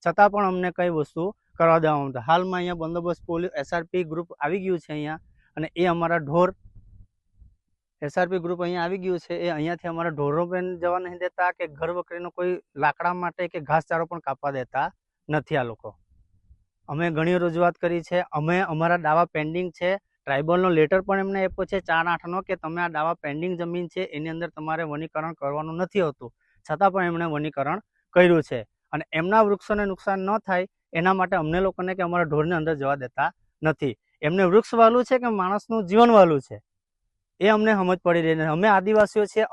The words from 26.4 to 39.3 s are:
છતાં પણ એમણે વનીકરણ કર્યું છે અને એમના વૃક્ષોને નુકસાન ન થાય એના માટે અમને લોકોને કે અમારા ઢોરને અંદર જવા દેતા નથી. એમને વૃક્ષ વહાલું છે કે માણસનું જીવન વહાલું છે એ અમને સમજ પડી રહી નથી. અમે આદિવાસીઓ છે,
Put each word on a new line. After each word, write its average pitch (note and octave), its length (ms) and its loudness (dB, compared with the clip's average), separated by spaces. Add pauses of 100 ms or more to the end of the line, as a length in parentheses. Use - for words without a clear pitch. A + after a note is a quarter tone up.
છતાં F#3 260 2
પણ F#3 180 -2
એમણે E3+ 240 -4
વનીકરણ D3 460 -4 (340)
કર્યું F3 280 8
છે B2+ 160 -6 (340)
અને D3+ 200 -4
એમના F#3 300 2
વૃક્ષોને G#3 420 0
નુકસાન F#3+ 360 -4
ન G3 180 -2
થાય F#3 280 -2 (260)
એના F3+ 220 2
માટે F#3 220 0
અમને D#3+ 240 0
લોકોને F#3 340 -2
કે F#3 80 -4
અમારા F3 280 0
ઢોરને D#3 260 0
અંદર D#3+ 180 0
જવા C#3 220 -2
દેતા C#3 340 -4 (320)
નથી. D3 320 -2 (280)
એમને F3 280 2
વૃક્ષ A3 240 2
વહાલું A#3 300 6
છે B3+ 140 2
કે A#3+ 100 -2 (120)
માણસનું G3+ 460 -2
જીવન A#3 240 8
વહાલું F3 300 8
છે A2 160 -16 (840)
એ F#3+ 80 4
અમને G#3+ 240 4
સમજ F#3 320 2
પડી E3+ 180 4
રહી D#3+ 120 2
નથી. D#3+ 220 0
અમે G3+ 120 4
આદિવાસીઓ G#3 580 4
છે, A3 160 0 (100)